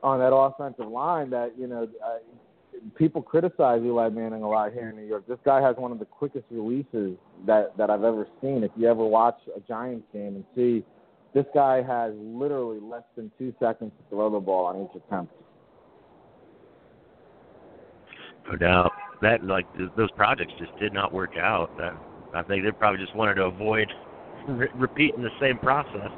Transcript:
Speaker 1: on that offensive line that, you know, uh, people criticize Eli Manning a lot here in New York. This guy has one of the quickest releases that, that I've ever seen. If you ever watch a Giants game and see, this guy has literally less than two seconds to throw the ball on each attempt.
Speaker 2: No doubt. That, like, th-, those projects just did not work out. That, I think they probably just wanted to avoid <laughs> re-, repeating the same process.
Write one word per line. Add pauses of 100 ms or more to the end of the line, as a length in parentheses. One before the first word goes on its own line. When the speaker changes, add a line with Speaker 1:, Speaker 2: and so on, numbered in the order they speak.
Speaker 1:
on
that
offensive
line
that,
you
know, (160)
uh, (800)
people
criticize
Eli
Manning
a
lot
here
in
New
York.
This
guy
has
one
of
the
quickest
releases (300)
that,
that
I've
ever (140)
seen.
If
you
ever
watch (180)
a
Giants
game
and (120)
see, (520)
this
guy
has
literally
less (120)
than
two
seconds
to
throw
the
ball
on
each
attempt. (3250)
Speaker 2:
No
doubt. (300)
That,
like,
th-,
those
projects
just
did
not
work
out.
That, (400)
I
think
they
probably
just
wanted
to
avoid (320)
<laughs>
re-,
repeating
the (100)
same
process.